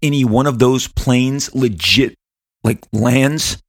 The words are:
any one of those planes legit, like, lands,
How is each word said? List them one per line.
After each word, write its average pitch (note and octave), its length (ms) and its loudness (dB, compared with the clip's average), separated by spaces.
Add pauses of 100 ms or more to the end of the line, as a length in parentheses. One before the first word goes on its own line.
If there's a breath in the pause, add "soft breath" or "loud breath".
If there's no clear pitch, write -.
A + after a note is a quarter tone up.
any C#3+ 240 0
one A#2+ 220 2
of B2+ 120 -2
those B2+ 280 2
planes C3 680 -2
legit, B2 600 0 (480)
like, A2 300 -2
lands, C3 760 0